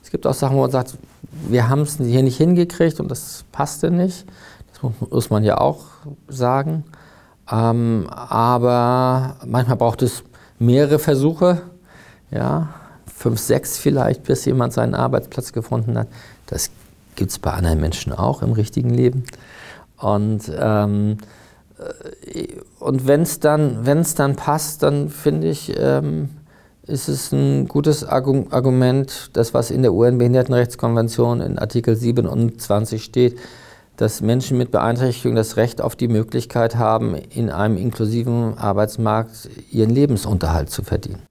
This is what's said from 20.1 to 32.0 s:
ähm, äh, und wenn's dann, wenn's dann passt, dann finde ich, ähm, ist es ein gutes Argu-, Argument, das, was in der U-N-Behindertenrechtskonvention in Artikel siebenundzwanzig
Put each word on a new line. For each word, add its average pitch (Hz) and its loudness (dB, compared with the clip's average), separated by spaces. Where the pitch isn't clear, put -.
ähm, 104 0
äh, - -12
und 131 -2
wenn's 147 4
dann, 147 2
wenn's 156 2
dann 139 2
passt, - -2
dann 143 0
finde 156 0
ich, - -6
ähm, 139 0
ist 147 -6
es 135 -4
ein 139 2
gutes 147 0
Argu-, 135 0
Argument, 127 2
das, - 0
was 123 0
in - 0
der 113 4
U-N-Behindertenrechtskonvention 120 2
in - -4
Artikel 113 0
siebenundzwanzig 113 0